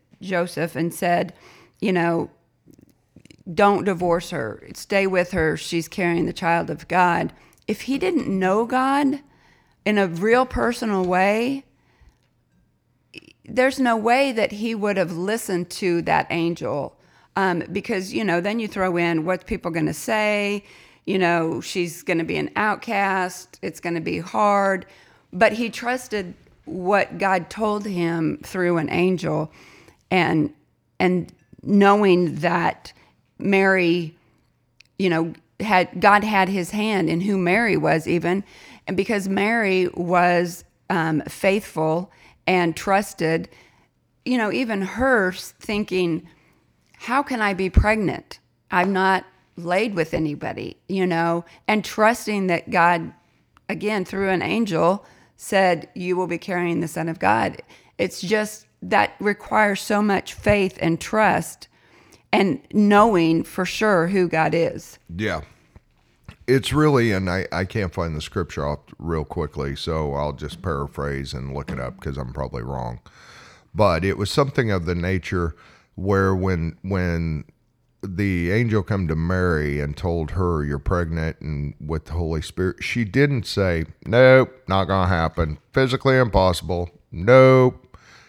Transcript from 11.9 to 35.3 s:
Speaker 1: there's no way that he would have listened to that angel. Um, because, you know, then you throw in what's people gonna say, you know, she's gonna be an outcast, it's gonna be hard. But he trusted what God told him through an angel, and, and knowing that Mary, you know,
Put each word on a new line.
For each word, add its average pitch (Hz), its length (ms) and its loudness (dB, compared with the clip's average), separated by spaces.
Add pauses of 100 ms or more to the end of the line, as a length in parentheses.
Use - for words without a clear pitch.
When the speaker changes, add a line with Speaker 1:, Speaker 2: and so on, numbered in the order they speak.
Speaker 1:
there's 262 340 0
no 240 180 2
way 240 360 2
that 220 180 0
he 220 240 -6
would 202 220 -2
have 180 160 0
listened 180 580 -4
to 170 320 -2
that 160 280 2
angel. 165 680 -4 (380)
Um, 185 340 0
because, 190 420 -6
you 226 120 -4
know, 175 160 0
then 202 180 -4
you 220 80 -4
throw 185 300 -2
in 170 280 0
what's 185 200 -2
people 180 260 -6
gonna 160 240 -2
say, 208 680 -2 (420)
you 190 120 0
know, 170 440 0
she's 175 400 -6
gonna 165 220 -2
be 170 120 -4
an 147 180 -4
outcast, 196 1080 -4
it's 190 180 -10
gonna 170 220 -4
be 175 160 -4
hard. 196 640 0 (480)
But 180 200 2
he 226 180 -4
trusted 240 640 -6 (320)
what 185 500 0
God 185 320 0
told 208 380 -4
him 170 560 -2
through 175 340 0
an 156 140 -2
angel, 165 600 0 (600)
and, 165 420 2 (480)
and 180 320 0 (300)
knowing 196 800 4
that 170 520 -2 (460)
Mary, 185 760 2 (840)
you 196 100 2
know, 165 240 0 (280)